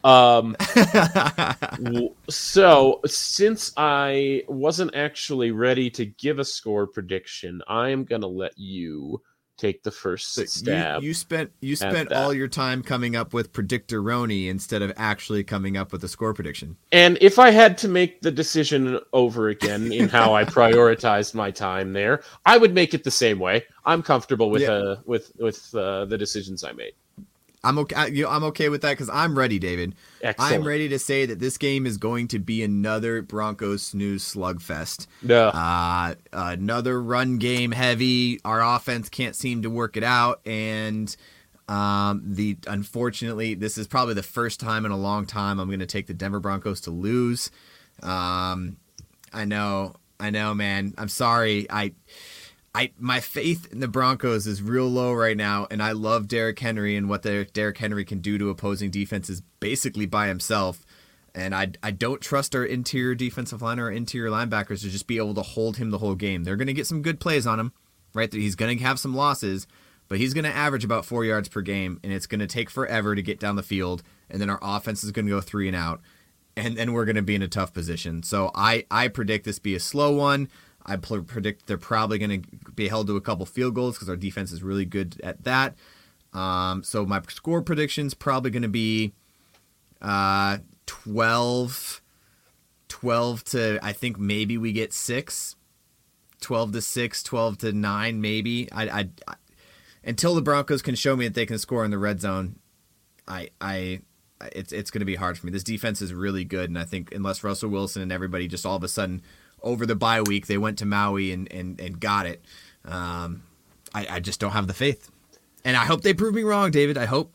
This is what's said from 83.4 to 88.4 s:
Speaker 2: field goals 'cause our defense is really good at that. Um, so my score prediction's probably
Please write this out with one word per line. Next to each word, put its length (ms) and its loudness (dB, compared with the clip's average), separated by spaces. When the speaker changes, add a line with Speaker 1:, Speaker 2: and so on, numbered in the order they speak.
Speaker 2:
field 280 -2
goals 240 -4
'cause 100 -10
our 80 -4
defense 360 -8
is 100 -12
really 220 -2
good 380 -6
at 220 -12
that. 320 0
Um, 520 -2
so 200 -2
my 240 -2
score 340 -4
prediction's 520 -4
probably 360 -2